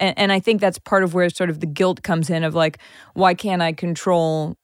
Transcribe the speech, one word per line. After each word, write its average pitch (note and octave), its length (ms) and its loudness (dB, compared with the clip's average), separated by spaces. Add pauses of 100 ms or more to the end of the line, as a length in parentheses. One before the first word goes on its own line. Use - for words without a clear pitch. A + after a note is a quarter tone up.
and, F#3+ 160 -2
and G3 140 2
I F#3+ 80 2
think G#3+ 200 2
that's F#3+ 200 0
part G3 240 0
of E3+ 100 -2
where F3+ 160 2
sort F3 220 -2
of D3+ 80 -6
the E3 80 -6
guilt F#3 340 0
comes E3 300 -2
in E3 120 -2
of D#3 120 -2
like, D#3+ 240 0 (340)
"Why F3+ 220 4
can't F#3 260 -2
I E3 120 0
control D#3+ 920 -2